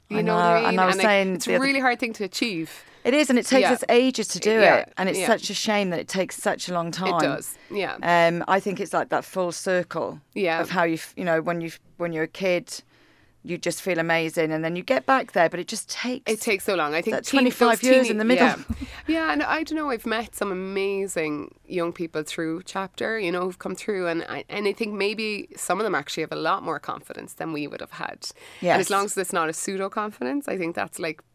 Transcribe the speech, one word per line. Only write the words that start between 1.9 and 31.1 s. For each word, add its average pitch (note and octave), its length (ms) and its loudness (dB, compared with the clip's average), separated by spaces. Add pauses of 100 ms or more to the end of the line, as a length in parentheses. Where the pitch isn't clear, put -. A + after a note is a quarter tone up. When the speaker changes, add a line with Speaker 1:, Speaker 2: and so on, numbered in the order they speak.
Speaker 1:
thing A3+ 140 -2
to G#3 100 -6
achieve. F#3 580 -4 (220)
Speaker 2:
It B3 100 4
is, D4 160 6
and B3 80 6
it G#3 80 2
takes B3+ 220 6
Speaker 1:
Yeah. - 40 4
Speaker 2:
us A#3 160 0
ages A#3+ 400 4
to F3+ 100 -6
do G#3 140 2
Speaker 1:
Yeah, G3+ 260 8
Speaker 2:
it. - 180 -4
And F#3+ 120 0
it's F#3 100 0
Speaker 1:
yeah. F3+ 80 0
Speaker 2:
such G#3+ 240 2
a G3 40 -6
shame G#3 360 0
that E3 100 -2
it D#2+ 80 -8
takes - 280 -2
such - 320 -2
a F3+ 60 -4
long E3+ 160 -2
time. F#3 240 -2
Speaker 1:
It E3 60 2
does, - 360 -2 (140)
yeah. F#3+ 320 -4
Speaker 2:
Um, E3+ 460 4
I G3 120 4
think F#3+ 200 -4
it's F3 120 -6
like D#3+ 180 -2
that C#3+ 140 0
full F3+ 280 -4
circle D#3+ 680 -2 (140)
Speaker 1:
Yeah. F3 260 0
Speaker 2:
of E3 100 -4
how F3+ 140 2
you, E3 100 0
f-, - 220 -10
you - 80 -8
know, E3 180 2
when E3+ 180 -2
you, E3 100 -8 (280)
when E3+ 140 -4
you're D#3+ 120 -2
a - 40 0
kid, F3+ 540 -2 (640)
you - 120 -6
just - 240 -4
feel F3 200 -2
amazing, E3 520 0
and D#3+ 120 -2
then E3 120 -2
you F3+ 60 -6
get - 240 0
back C4 260 2
there, E3+ 160 4
but F3 120 -4
it E3+ 80 -10
just - 200 -8
takes - 420 -6
Speaker 1:
It G#3+ 100 -2
takes G3+ 240 -2
so G3+ 100 2
long. D3+ 180 0
I E3 80 0
think A3 160 -2
Speaker 2:
that - 80 -4
Speaker 1:
teen-, C4+ 200 4
those B3 120 2
Speaker 2:
twenty-five A#3 280 4
years C4 180 8
Speaker 1:
teeny-, A#3 80 2
Speaker 2:
in G#3+ 80 0
the G#3+ 60 0
middle. A#3 220 6
Speaker 1:
yeah. - 100 2 (500)
Yeah, D#4+ 260 0
and D4 120 -2
I D#4 180 -2
don't D#4 140 -4
know, D4 140 -4
I've A3+ 140 -4
met A3 300 -4
some G3+ 180 -4
amazing F#3+ 1000 -4 (100)
young E3+ 280 -4
people E3 320 -6
through E3 400 -6
Chapter, G#3+ 540 -6
you F3+ 140 -2
know, F3+ 100 -2
who've F3+ 160 -6
come F#3+ 180 -8
through, F#3 320 -4
and E3 200 -4
I, - 220 -10
and G#3 160 -4
I G3+ 60 2
think G#3+ 200 -6
maybe G#3 640 -4
some F#3 220 -2
of A3 60 -2
them F#3+ 100 -2
actually - 300 -4
have C#3+ 80 -8
a D#3 40 -6
lot D#3+ 280 -2
more D#3 160 -4
confidence - 540 -12
than D#3+ 180 -8
we D3 160 -6
would - 120 -14
have - 120 -14
had. - 280 -8
And - 120 -12 (280)
Speaker 2:
Yes. F3+ 200 4
Speaker 1:
as - 100 -2
long G4 160 2
as - 100 -6
it's - 160 -4
not E3 160 0
a E3 60 -4
pseudo G3 340 -6
confidence, B3 600 -6
I F#3+ 100 -4
think E3+ 160 -6
that's, - 240 -6
like, D#3+ 240 -8 (120)